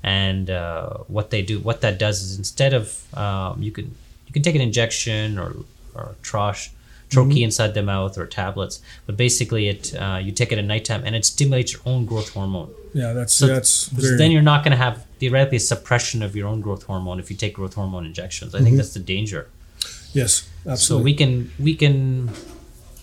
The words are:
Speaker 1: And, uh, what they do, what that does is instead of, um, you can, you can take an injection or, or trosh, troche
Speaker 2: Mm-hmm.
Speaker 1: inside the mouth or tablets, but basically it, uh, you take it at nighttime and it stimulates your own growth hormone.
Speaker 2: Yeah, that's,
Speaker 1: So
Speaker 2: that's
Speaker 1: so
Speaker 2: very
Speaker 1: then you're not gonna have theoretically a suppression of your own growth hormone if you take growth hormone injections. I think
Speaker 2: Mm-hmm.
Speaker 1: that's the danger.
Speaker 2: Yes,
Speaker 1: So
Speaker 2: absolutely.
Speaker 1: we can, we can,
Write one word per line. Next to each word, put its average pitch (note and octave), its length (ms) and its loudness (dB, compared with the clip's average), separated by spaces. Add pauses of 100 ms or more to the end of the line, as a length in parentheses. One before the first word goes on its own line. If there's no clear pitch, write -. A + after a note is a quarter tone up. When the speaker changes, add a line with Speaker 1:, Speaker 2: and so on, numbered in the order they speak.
Speaker 1:
And, F#2+ 480 0
uh, E2+ 480 -6 (100)
what G#2 220 -4
they G#2+ 120 0
do, G2+ 180 -2
what A2 200 -2
that G2+ 180 0
does G2+ 240 0
is F#2+ 160 -8
instead C3+ 360 0
of, - 420 -4
um, F#2+ 460 -4
you G#2 80 -4
can, - 160 -10 (400)
you - 60 -18
can D3 100 0
take D#3+ 120 2
an D3 60 4
injection G#2+ 800 0
or, F2 180 -6 (380)
or - 280 -12
trosh, G#2 460 -4 (400)
troche C3 200 4
Speaker 2:
Mm-hmm. C#3 160 6
Speaker 1:
inside G#2+ 300 2
the G#2 80 0
mouth G2 360 -2
or E2 80 -6
tablets, G2 540 -6 (260)
but G#2 100 -6
basically A#2 520 2
it, - 260 -6
uh, F#2+ 280 -4
you G2 100 -4
take A#2+ 200 0
it A2 60 0
at G2+ 60 -2
nighttime G#2+ 420 -2
and A2 80 -4
it A2+ 100 -2
stimulates C3+ 480 0
your - 140 -14
own B2+ 200 0
growth G#2+ 280 -4
hormone. F#2+ 360 -4 (220)
Speaker 2:
Yeah, A#2+ 220 -2
that's, A#2+ 180 -2
Speaker 1:
So - 140 4
Speaker 2:
that's C3 240 4
Speaker 1:
so - 260 -2
Speaker 2:
very B2+ 220 2
Speaker 1:
then D#3 120 8
you're D#3 120 8
not D3 220 6
gonna C#3 120 4
have B2 280 0 (160)
theoretically C3 360 4
a A2+ 40 2
suppression - 640 0
of G2+ 140 -4
your G2+ 120 -4
own A2 120 -2
growth G2 220 -4
hormone F#2 380 -6
if - 100 -14
you F#2 60 -8
take G2+ 180 -4
growth F#2+ 200 -6
hormone F#2 300 -4
injections. F2 500 -10
I G2+ 40 0
think B2+ 120 8
Speaker 2:
Mm-hmm. C3 80 6
Speaker 1:
that's - 160 -2
the G2 60 -8
danger. F#2+ 480 -4 (640)
Speaker 2:
Yes, - 360 2 (160)
Speaker 1:
So E3+ 60 -6
Speaker 2:
absolutely. A#2+ 420 2
Speaker 1:
we - 40 4
can, B2+ 420 2
we D3+ 160 2
can, C3 560 2 (720)